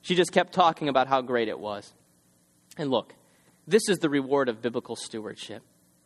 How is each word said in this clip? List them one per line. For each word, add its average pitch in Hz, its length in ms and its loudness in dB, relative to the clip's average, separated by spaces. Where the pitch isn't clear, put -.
She 180 120 -2
just 170 180 2
kept 175 200 2
talking 165 360 2
about 131 200 2
how 135 140 2
great 120 260 0
it 76 100 -6
was. 101 340 -10
And 147 120 -4
look, 117 240 0
this 214 220 2
is 180 100 0
the 165 100 0
reward 139 400 0
of 113 140 -4
biblical 120 340 -6
stewardship. 104 680 -12